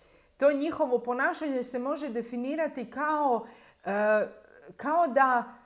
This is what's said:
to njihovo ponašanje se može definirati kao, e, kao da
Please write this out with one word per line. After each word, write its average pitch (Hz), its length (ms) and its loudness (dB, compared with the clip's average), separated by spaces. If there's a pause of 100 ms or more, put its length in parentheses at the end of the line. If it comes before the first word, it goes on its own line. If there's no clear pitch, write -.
(380)
to 285 140 6
njihovo 285 480 0
ponašanje 269 640 -2
se 247 160 -4
može 285 300 -4
definirati 254 840 -4
kao, 285 540 0 (400)
e, 208 420 2 (500)
kao 330 300 0
da 254 360 4 (220)